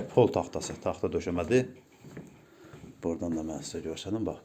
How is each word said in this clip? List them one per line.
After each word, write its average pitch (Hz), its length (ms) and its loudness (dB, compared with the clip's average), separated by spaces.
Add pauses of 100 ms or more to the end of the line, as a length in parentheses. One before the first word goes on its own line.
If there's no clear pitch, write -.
(140)
pol 117 200 8
taxtası, - 480 -2
taxta 92 320 0
döşəmədir. 90 540 4 (1400)
Buradan 82 340 0
da 78 80 -4
mən 78 200 -4
sizə 82 200 -8
göstərdim. 95 400 -4
Bax, 80 200 -4